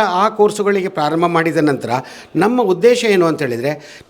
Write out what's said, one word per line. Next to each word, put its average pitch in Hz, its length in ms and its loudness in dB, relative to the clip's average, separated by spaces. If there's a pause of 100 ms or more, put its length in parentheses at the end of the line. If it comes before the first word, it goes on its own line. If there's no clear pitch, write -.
ಆ 190 240 0
ಕೋರ್ಸುಗಳಿಗೆ 202 600 0
ಪ್ರಾರಂಭ 160 380 -2
ಮಾಡಿದ 165 300 0
ನಂತರ 147 340 0 (460)
ನಮ್ಮ 240 260 0
ಉದ್ದೇಶ 220 420 2
ಏನು 190 220 2
ಅಂತ 156 160 -2
ಹೇಳಿದರೆ 135 680 -6